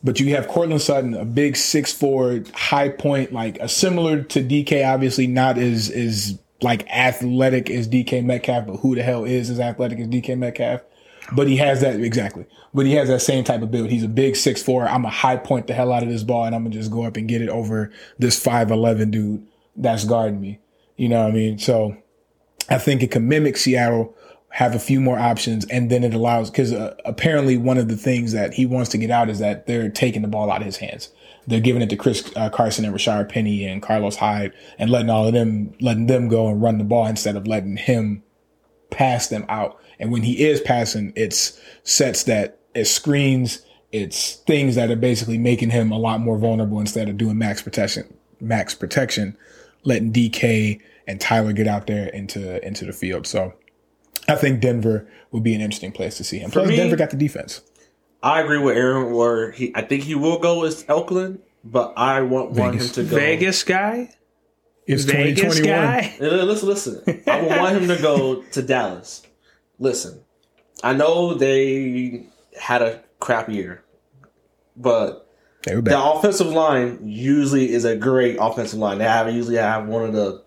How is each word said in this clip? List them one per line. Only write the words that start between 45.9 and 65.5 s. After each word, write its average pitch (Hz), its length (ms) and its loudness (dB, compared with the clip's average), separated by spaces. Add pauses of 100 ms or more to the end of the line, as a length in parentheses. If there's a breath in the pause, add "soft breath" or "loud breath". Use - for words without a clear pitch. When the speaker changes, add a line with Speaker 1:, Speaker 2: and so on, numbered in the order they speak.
Speaker 1:
a 107 60 -2
lot 113 220 -2
more 113 180 0
vulnerable 110 420 0
instead 104 280 -4
of 101 80 -6
doing 110 220 0
max 104 240 -2
protection, - 500 -4 (280)
max 113 340 -2
protection, 104 600 -4 (480 soft breath)
letting 113 260 0
D 117 200 4
K 107 500 0 (280 soft breath)
and 98 120 -8
Tyler 110 320 2
get 107 160 2
out 104 180 -2
there 104 220 -4
into, 98 580 -10
into 95 180 -10
the - 80 -10
field. 92 360 -6
So - 260 -4 (760)
I 156 60 4
think 135 260 2
Denver 113 460 0 (240 loud breath)
would 113 140 -4
be 113 100 2
an 107 60 -2
interesting 104 320 -6
place - 240 -8
to - 80 -10
see 175 160 -8
him. - 100 -10
Speaker 2:
For - 100 2
Speaker 1:
Plus, 196 100 2
Speaker 2:
me, 226 60 4
Speaker 1:
Denver 175 200 2
got 156 140 0
the 143 60 -6
defense. - 440 -4 (640 soft breath)
Speaker 2:
I 151 160 4
agree 147 180 0
with 135 180 2
Aaron 127 380 2
where 117 380 2
he, 123 240 -6
I 113 60 -2
think 139 200 -2
he 151 140 -4
will 165 240 0
go 170 200 2
with 156 300 -4
Oakland, 185 480 -2 (260)
but 117 320 -2
I 135 260 2
want, 131 280 -2
want 123 240 0
him 110 60 -2
Speaker 1:
Vegas. 120 120 -4
Speaker 2:
to 120 120 -4
go. - 120 0
Speaker 3:
Vegas 165 460 2
guy? 214 480 -2 (800)
Speaker 1:
It's 139 160 0
Speaker 3:
Vegas 143 360 2
Speaker 1:
twenty 196 220 2